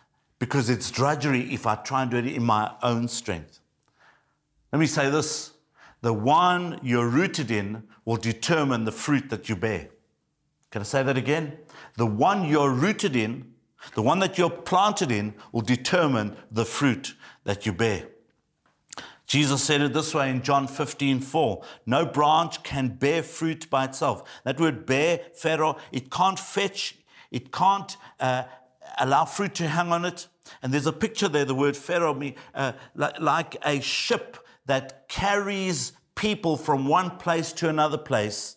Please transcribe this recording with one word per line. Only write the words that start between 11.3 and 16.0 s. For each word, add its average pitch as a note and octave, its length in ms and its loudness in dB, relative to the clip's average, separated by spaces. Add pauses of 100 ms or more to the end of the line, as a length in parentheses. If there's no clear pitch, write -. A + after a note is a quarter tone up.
The A#2 80 2
one D#3+ 400 2
you're D3 260 4
rooted E3+ 440 0
in, A#2+ 380 -2 (400)
the A2 80 -2
one C#3+ 180 4
that F#3+ 200 0
you're F3 100 4
planted F#3+ 640 2
in, G#2+ 240 0 (160)
will A#2 100 0
determine B2 720 2 (160)